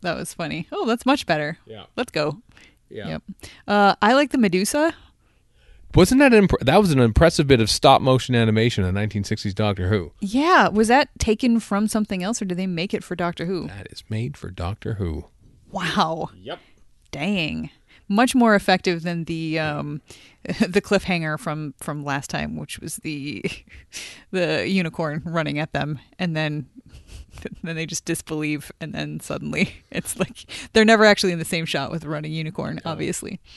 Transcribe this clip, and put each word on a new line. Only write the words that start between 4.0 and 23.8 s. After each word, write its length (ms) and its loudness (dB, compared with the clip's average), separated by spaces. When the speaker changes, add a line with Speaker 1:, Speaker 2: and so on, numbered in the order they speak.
Speaker 1:
I 120 6
like 160 2
the 80 0
Medusa. 560 2
Speaker 2:
Wasn't 240 6
that 160 8
imp-, 260 6
that 180 4
was 140 6
an 80 4
impressive 460 6
bit 140 8
of 100 2
stop 320 6
motion 320 2
animation 500 2
in 100 0
nineteen 300 -2
sixties 300 -6
Doctor 340 -2
Who? 320 0
Speaker 1:
Yeah. 480 4
Was 200 2
that 200 4
taken 400 2
from 300 -2
something 340 -2
else, 200 -4
or 20 -4
did 140 -4
they 80 -4
make 260 -4
it 100 -4
for 140 -10
Doctor 300 -4
Who? 220 -6
Speaker 2:
That 220 -14
is 200 -20
made 260 -6
for 140 -12
Doctor 440 -8
Who. 320 -6
Speaker 1:
Wow. 680 -4
Speaker 2:
Yep. 220 -14
Speaker 1:
Dang. 580 -4
Much 280 2
more 180 6
effective 480 2
than 220 -4
the, 340 -4
um, 420 -4
<laughs> 220 -20
the 360 0
cliffhanger 600 -2
from, 380 -8
from 260 -8
last 260 -6
time, 260 -6
which 220 -10
was 200 -12
the, 440 -10